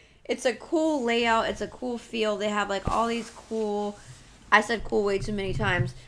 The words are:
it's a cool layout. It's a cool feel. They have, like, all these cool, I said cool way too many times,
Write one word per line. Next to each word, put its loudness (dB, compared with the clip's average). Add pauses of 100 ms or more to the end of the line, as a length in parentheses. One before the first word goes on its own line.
(260)
it's 0
a 2
cool 2
layout. 4
It's -4
a -4
cool -8
feel. -2
They 0
have, 0
like, -2
all 2
these -4
cool, -4 (520)
I 8
said -2
cool 2
way 2
too -4
many -2
times, 0 (140)